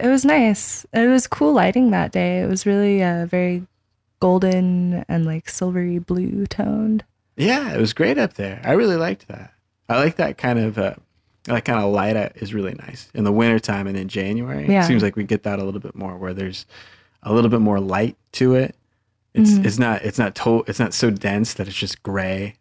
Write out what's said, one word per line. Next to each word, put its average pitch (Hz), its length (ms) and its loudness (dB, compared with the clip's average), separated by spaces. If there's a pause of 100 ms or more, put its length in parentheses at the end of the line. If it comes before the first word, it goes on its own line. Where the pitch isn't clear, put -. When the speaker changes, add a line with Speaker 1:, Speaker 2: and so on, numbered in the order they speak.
Speaker 1:
it 240 60 2
was 262 160 4
nice. 254 680 2
It 233 140 4
was 254 180 4
cool 294 260 2
lighting 226 380 4
that 180 200 0
day. 180 300 0
It 185 80 -2
was 190 160 -2
really, 202 380 2
uh, 170 240 0
very 180 400 -2 (540)
golden 180 880 2
and, 165 180 0
like, 160 220 -6
silvery 180 500 -2
blue 185 480 -4
toned. 214 580 -2 (320)
Speaker 2:
Yeah, 233 380 0
it 123 40 -2
was 110 140 2
great - 240 0
up 233 180 -2
there. 98 300 -8
I 131 80 0
really 196 240 2
liked 175 320 -4
that. 107 240 -16 (380)
I 117 80 2
like 151 180 2
that 147 220 -4
kind 123 200 0
of, 113 200 -2
uh, 98 160 -2 (500)
that 117 220 -2
kind 117 140 0
of 101 120 0
light 101 240 0
out 101 200 -4
is 104 180 -10
really 95 200 -4
nice - 400 -18
in 107 100 -2
the 101 80 2
wintertime 110 560 0
and 98 80 -6
in 95 120 -8
January. 113 600 -4
Speaker 1:
Yeah. 190 160 4
Speaker 2:
Seems 117 160 2
like 101 140 -2
we 104 80 -4
get 101 180 -2
that 101 160 -4
a 98 60 -6
little 98 160 -6
bit - 160 -16
more 95 200 -10
where 92 160 -10
there's 92 320 -10 (580)
a 107 120 0
little 117 160 4
bit 117 100 2
more 104 200 2
light 98 360 -2 (160)
to 127 220 4
it. 131 200 0 (600)
It's, 214 160 6
Speaker 1:
Mm-hmm. 202 160 4
Speaker 2:
it's 104 120 0
not, 117 240 0
it's 104 160 -4
not 107 180 0
to-, 113 300 2
it's - 120 -6
not 113 160 -2
so 120 160 2
dense 104 440 -2
that 95 120 -6
it's 98 100 -12
just - 260 -8
gray 98 580 -6